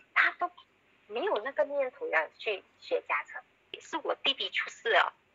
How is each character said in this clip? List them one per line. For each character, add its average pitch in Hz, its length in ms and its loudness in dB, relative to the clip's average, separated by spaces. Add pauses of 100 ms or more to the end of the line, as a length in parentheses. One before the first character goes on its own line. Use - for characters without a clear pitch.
(160)
她 - 240 4
都 349 120 -2 (540)
没 233 200 -4
有 320 200 2
那 277 60 -6
个 294 140 2
念 277 260 -2
头 - 160 -8
要 160 200 2 (120)
去 202 240 -4 (160)
学 - 280 -2
驾 - 180 -2
车。 - 140 -14 (400)
是 - 180 -4
我 - 180 -2
弟 - 180 0
弟 - 160 -4
出 - 220 -4
事 - 180 -6
了， 180 240 4 (220)